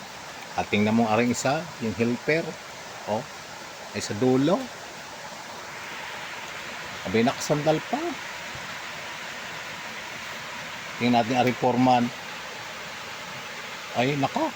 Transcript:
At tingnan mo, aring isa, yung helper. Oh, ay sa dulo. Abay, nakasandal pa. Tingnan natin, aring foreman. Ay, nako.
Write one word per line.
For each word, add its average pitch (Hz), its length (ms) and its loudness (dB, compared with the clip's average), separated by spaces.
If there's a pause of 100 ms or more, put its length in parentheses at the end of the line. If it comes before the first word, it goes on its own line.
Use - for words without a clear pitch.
(560)
At - 160 -2
tingnan 107 240 6
mo, 113 160 6
aring 120 200 6
isa, 139 300 2 (220)
yung 110 120 0
helper. 123 520 2 (640)
Oh, 110 120 0 (720)
ay 104 80 -4
sa - 160 -2
dulo. 131 400 6 (2500)
Abay, 107 160 6
nakasandal 147 560 4 (120)
pa. 262 80 2 (3000)
Tingnan 120 240 6
natin, 123 180 4
aring 120 200 4
foreman. 127 440 8 (2000)
Ay, 139 180 4
nako. 226 380 2